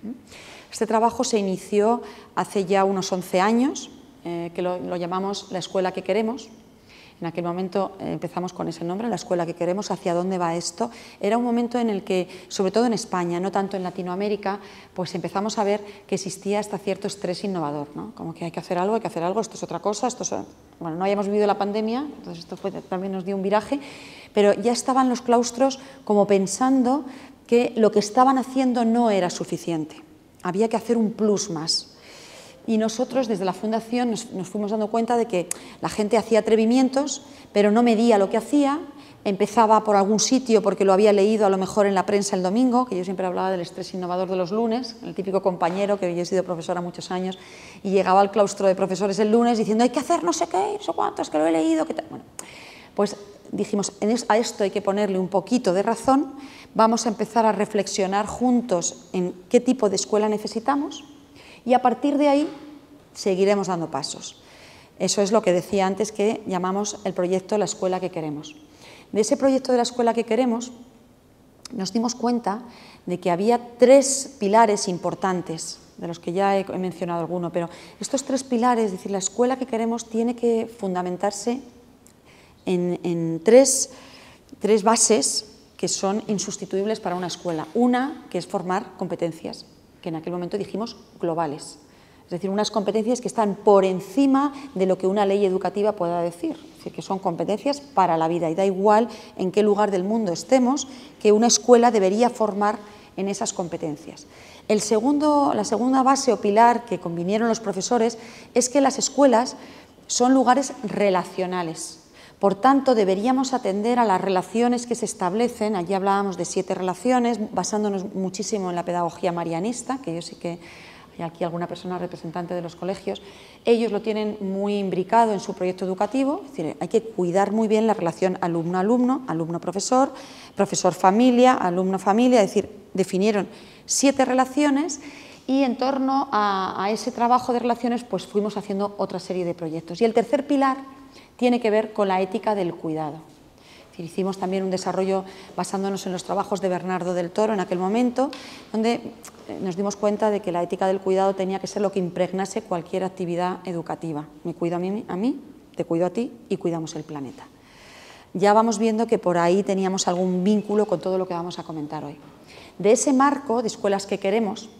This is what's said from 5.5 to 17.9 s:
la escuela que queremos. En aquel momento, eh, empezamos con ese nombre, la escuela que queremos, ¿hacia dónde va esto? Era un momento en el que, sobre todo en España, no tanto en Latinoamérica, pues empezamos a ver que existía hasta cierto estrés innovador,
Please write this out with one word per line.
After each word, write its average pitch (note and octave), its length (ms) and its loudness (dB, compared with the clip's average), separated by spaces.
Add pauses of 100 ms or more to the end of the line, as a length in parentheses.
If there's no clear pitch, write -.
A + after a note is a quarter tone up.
la F#3 80 -4
escuela F#3 320 -2
que F#3 120 -8
queremos. A3 440 -2 (720)
En E3+ 60 -6
aquel E3+ 180 -6
momento, F#3 560 -4
eh, D#3+ 100 -6
empezamos F3 400 -6
con E3+ 160 -6
ese E3 160 -8
nombre, F#3 240 -4
la A3 80 -2
escuela F3 300 -2
que E3 80 -8
queremos, F3+ 360 -2
¿hacia F3+ 240 -2
dónde F3+ 240 -2
va E3+ 200 -2
esto? F3+ 340 -6 (300)
Era G#3 160 2
un A#3+ 80 0
momento A#3+ 340 -2
en A#3 100 0
el G3 140 -4
que, F#3 240 -2 (220)
sobre F#3 220 0
todo A3+ 160 2
en A#3+ 40 2
España, F3 480 -2
no F#3+ 140 -4
tanto G3 240 -2
en F#3 60 -6
Latinoamérica, G3 760 -4 (340)
pues F#3 220 -6
empezamos G3 420 -4
a A3 60 0
ver G3+ 160 2 (280)
que - 80 -4
existía G3 440 -4
hasta G#3 180 -6
cierto F#3+ 300 -6
estrés F3+ 380 -6
innovador, D3+ 500 -4